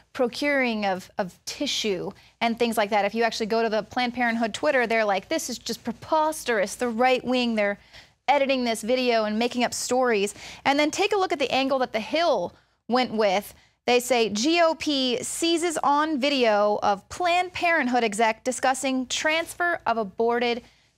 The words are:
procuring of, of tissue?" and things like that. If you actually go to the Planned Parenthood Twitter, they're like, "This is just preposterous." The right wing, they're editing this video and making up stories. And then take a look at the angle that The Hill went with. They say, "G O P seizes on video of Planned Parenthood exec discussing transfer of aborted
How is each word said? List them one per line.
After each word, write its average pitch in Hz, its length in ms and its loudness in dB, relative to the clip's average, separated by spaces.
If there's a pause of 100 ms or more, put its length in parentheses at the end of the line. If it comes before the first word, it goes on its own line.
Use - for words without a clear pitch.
(120)
procuring 247 760 0
of, 185 320 -2
of 185 260 -4
tissue?" 196 680 -4 (300)
and 226 160 0
things 233 200 0
like 208 140 0
that. 208 140 2
If 202 120 -2
you 233 80 2
actually 220 220 -2
go 226 180 0
to 226 40 0
the 214 140 0
Planned 240 320 -4
Parenthood 233 400 -2
Twitter, 269 320 2
they're 226 180 2
like, 202 240 0
"This 320 220 -2
is 233 80 -8
just - 240 -8
preposterous." 247 960 -2
The 247 120 -2
right 247 360 2
wing, 240 320 0
they're 202 240 0 (480)
editing 269 340 2
this 226 200 -2
video 240 420 2
and 214 160 -2
making 240 240 0
up - 100 -2
stories. 240 640 0 (280)
And 277 140 4
then 302 140 2
take 403 200 0
a 415 40 0
look 370 160 0
at 294 80 -4
the 277 100 -2
angle 269 300 0
that 247 120 -2
The 220 60 -2
Hill 247 560 0 (320)
went 240 260 0
with. 208 420 0 (340)
They 247 100 6
say, 240 300 2
"G 277 340 2
O 320 140 2
P 262 480 -2
seizes 330 580 -2
on 294 380 0
video 220 600 2
of 202 280 0
Planned 359 460 -2
Parenthood 262 500 2
exec 220 400 0
discussing 262 640 -2
transfer 330 760 -2
of 226 140 0
aborted 233 640 -2 (360)